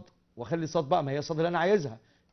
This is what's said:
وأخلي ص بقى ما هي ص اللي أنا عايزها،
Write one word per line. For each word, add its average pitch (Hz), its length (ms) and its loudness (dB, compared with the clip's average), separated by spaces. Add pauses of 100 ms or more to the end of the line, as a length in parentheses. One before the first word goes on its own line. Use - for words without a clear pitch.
(360)
وأخلي 151 300 -4
ص 151 100 -4
بقى 160 280 2
ما 135 80 -2
هي 143 100 -2
ص - 80 -8
اللي 160 180 0
أنا 170 100 0
عايزها، 160 400 2 (340)